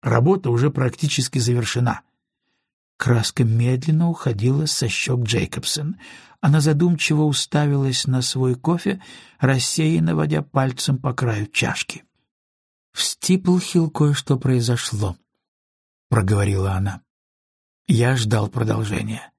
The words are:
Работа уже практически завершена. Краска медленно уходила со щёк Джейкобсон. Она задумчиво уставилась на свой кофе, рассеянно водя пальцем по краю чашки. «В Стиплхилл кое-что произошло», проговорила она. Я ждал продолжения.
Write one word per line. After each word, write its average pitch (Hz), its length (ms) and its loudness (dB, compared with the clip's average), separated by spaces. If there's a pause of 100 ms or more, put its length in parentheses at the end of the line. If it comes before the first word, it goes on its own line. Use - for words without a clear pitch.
Работа 131 480 2
уже 120 220 2
практически 135 640 -2
завершена. 120 640 -2 (960)
Краска 120 460 0
медленно 127 640 2
уходила 131 560 -2
со 135 240 -2
щёк 123 340 -2
Джейкобсон. 131 720 -4 (420)
Она 156 200 4
задумчиво 151 640 2
уставилась 143 840 0
на 131 140 0
свой 127 340 0
кофе, 175 460 -2 (380)
рассеянно 160 760 2
водя 151 260 0
пальцем 135 560 -2
по 127 160 -4
краю 110 340 -2
чашки. - 560 -4 (920)
«В - 80 -6
Стиплхилл 180 880 0
кое-что 143 460 0
произошло», 117 760 -2 (920)
проговорила 101 640 2
она. 95 300 -4 (840)
Я 127 300 4
ждал 110 320 0
продолжения. 107 880 -4